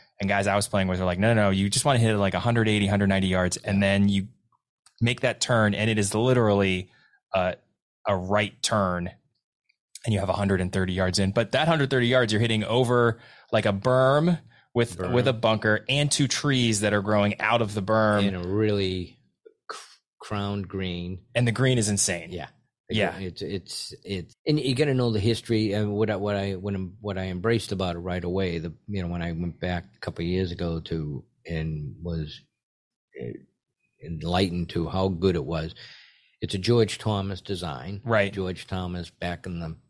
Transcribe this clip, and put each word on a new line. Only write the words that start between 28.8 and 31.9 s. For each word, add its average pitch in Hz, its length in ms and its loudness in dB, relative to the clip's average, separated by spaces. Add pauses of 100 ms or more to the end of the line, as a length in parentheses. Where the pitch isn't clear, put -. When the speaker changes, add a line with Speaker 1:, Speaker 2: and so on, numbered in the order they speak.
Speaker 2:
you 101 140 -4
know, 85 80 -4
when 87 140 -4
I 85 100 -4
went 85 260 -6
back 87 340 -4
a - 60 -20
couple - 240 -8
of 85 60 -2
years 90 240 -2
ago 82 280 -4
to, 73 440 -6 (200)
and 78 560 -6